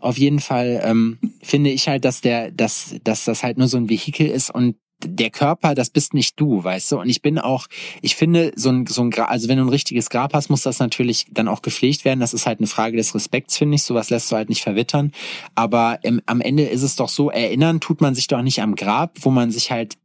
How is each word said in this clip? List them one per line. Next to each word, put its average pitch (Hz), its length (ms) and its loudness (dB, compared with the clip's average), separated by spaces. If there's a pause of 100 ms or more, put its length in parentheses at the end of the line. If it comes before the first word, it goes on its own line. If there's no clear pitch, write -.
Auf 120 180 -2
jeden 143 220 2
Fall, 123 420 -2
ähm, 113 360 2 (240)
finde 143 280 2
ich 135 180 -2
halt, 139 160 0
dass - 160 0
der, 117 300 0
dass, - 540 -4
dass 110 200 -2
das 113 180 -2
halt 120 160 -4
nur 131 100 4
so 123 80 0
ein 120 120 0
Vehikel 127 380 0
ist 135 240 -2
und 123 260 0 (280)
der 110 260 -2
Körper, 147 440 2
das 123 160 0
bist - 240 0
nicht - 260 0
du, 120 240 2
weißt 92 280 -4
du? 135 80 -2
Und 101 100 -4
ich 123 100 0
bin 151 180 0
auch, 135 280 -2 (340)
ich - 160 -2
finde, 170 400 4
so 123 140 0
ein, 127 160 2
so - 160 -2
ein 120 80 2
Gra-, 110 160 0
also 113 220 -2
wenn 131 100 4
du 131 60 4
ein 127 40 2
richtiges 123 400 0
Grab 123 240 -2
hast, 147 160 0
muss 143 140 2
das 127 160 -2
natürlich 123 520 0
dann 113 180 0
auch 107 120 -2
gepflegt - 460 -2
werden. 131 140 2
Das 120 120 0
ist 117 140 -2
halt 113 140 -2
eine 110 60 0
Frage 113 300 0
des 110 180 0
Respekts, - 440 -2
finde 147 160 2
ich. 143 80 4
Sowas 117 260 -2
lässt - 240 -2
du 117 40 2
halt 110 120 -2
nicht 107 140 -2
verwittern. 131 500 0 (420)
Aber 117 480 2
im, 117 220 0
am 120 160 -2
Ende 143 240 2
ist 127 180 -2
es 139 140 0
doch 120 140 -2
so, 143 200 2
erinnern 120 500 2
tut - 200 -2
man 139 140 2
sich - 120 -4
doch 131 140 0
nicht 127 220 0
am 107 120 0
Grab, 110 460 -2
wo 135 100 2
man 123 200 4
sich 113 200 -4
halt 117 340 -6